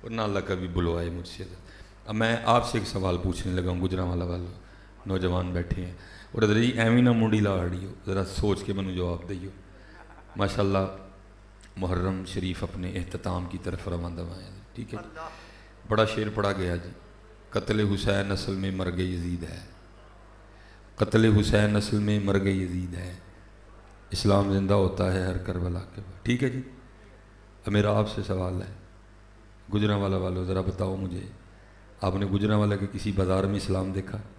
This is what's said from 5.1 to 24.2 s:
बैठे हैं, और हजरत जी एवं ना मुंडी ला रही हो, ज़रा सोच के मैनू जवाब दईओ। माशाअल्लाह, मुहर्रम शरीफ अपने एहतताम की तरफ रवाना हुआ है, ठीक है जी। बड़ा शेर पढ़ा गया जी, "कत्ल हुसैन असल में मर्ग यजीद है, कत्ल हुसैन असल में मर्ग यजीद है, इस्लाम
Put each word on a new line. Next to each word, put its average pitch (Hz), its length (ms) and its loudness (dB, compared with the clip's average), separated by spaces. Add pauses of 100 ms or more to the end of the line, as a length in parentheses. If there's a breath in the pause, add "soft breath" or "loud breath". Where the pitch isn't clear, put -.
बैठे 87 280 -2
हैं, 90 160 -10 (380 loud breath)
और 113 80 4
हजरत 104 140 6
जी 120 140 4
एवं 117 300 6
ना 123 120 8
मुंडी 110 260 6
ला 101 160 4
रही 90 300 -2
हो, 95 60 -10 (160)
ज़रा 98 160 0
सोच 101 400 0
के 104 100 -4
मैनू 95 220 -2
जवाब 87 320 -2
दईओ। 95 240 -8 (840 loud breath)
माशाअल्लाह, 98 480 2 (920)
मुहर्रम 92 460 0
शरीफ 92 380 -4
अपने 92 280 -6
एहतताम 90 560 -6
की 90 100 -8
तरफ 87 300 -6
रवाना 87 340 -6
हुआ 87 140 -10
है, 95 160 -14 (240)
ठीक 110 180 -10
है 104 60 -8
जी। - 100 -14 (800 loud breath)
बड़ा 110 160 6
शेर 107 240 -2
पढ़ा 101 220 0
गया 90 240 0
जी, 87 160 -8 (640)
"कत्ल 107 280 0
हुसैन 98 500 0
असल 98 220 -2
में 95 240 -2
मर्ग 90 220 -2
यजीद 87 440 -4
है, 80 180 -10 (1400 loud breath)
कत्ल 110 280 6
हुसैन 104 480 6
असल 104 240 0
में 104 260 0
मर्ग 98 220 2
यजीद 90 480 -2
है, 87 260 -10 (920)
इस्लाम 101 400 4